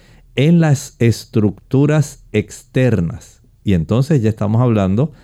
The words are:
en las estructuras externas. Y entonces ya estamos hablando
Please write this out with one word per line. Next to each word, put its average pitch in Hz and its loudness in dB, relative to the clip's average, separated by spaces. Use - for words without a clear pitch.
en 165 2
las 151 -2
estructuras 131 -2
externas. - -4
Y 101 0
entonces 113 0
ya 107 0
estamos 104 -2
hablando 110 0